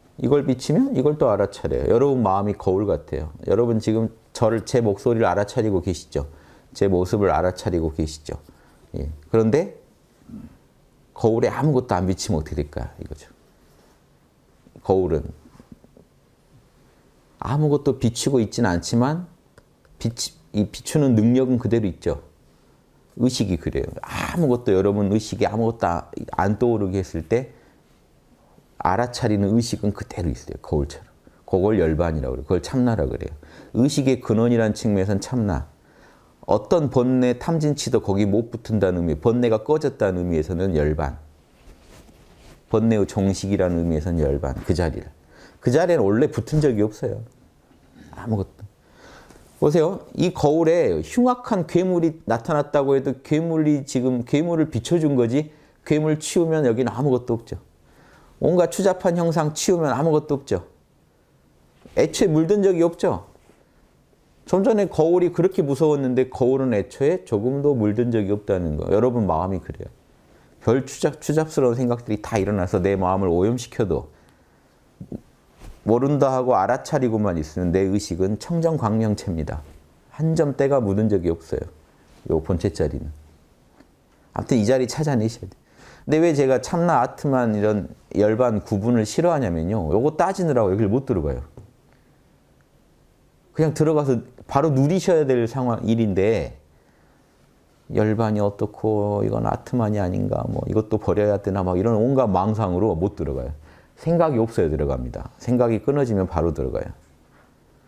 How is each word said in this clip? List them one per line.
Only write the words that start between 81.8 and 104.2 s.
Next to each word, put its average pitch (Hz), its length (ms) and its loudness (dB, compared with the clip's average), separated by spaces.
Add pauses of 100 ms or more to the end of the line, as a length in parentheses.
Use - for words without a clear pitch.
요 80 120 0
본체 90 320 -2
자리는. 76 360 -4 (1200)
아무튼 - 240 -2
이 104 80 2
자리 131 220 2
찾아내셔야 123 540 -2
돼요. - 200 -18 (420)
근데 147 140 2
왜 165 160 4
제가 131 280 2
참나, 170 400 0
아트만 127 540 0
이런 104 340 0 (280)
열반 110 440 2
구분을 110 440 0
싫어하냐면요. 101 880 0
요거 143 240 2
따지느라고 165 540 2
여기를 101 180 2
못 131 160 0
들어가요. 73 360 -2 (2000)
그냥 151 200 0
들어가서 147 460 2 (280)
바로 143 220 2
누리셔야 151 560 2
될 123 220 2
상황, 123 360 -2
일인데 104 760 0 (1400)
열반이 107 460 2
어떻고 104 880 -2
이건 110 220 -2
아트만이 107 520 -2
아닌가, 98 480 -2
뭐 107 200 -6
이것도 107 300 0
버려야 104 400 0
되나, 98 260 -2
막 90 140 0
이런 110 180 2
온갖 127 320 2
망상으로 98 680 0
못 90 200 -2
들어가요. 69 360 -6 (460)
생각이 160 400 0